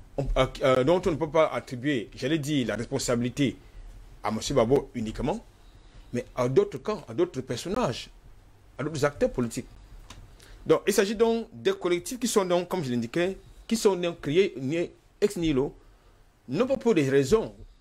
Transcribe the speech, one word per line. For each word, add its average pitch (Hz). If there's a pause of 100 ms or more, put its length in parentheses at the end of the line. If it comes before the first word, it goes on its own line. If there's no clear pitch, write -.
(160)
on, 135
à, 131 (120)
euh, 131
dont 170
on 196
ne 151
peut 151
pas 156
attribuer, 123
j'allais 151
dire, 139
la 104
responsabilité 120 (680)
à 107
monsieur 110
Babo 127
uniquement, 117 (680)
mais 120 (100)
à 127
d'autres 175
camps, 214
à 113
d'autres 165
personnages, 165 (680)
à 127
d'autres 151
acteurs 147
politiques. 120 (1000)
Donc, 151
il 202
s'agit 208
donc 226
des 120
collectifs 180
qui 247
sont 208
donc, 180
comme 185
je 131
l'indiquais, 165 (280)
qui 226
sont 196
donc 175
créés, 170
nés 151 (280)
ex 208
nihilo, 156 (760)
non 170
pas 262
pour 226
des 147
raisons 135 (260)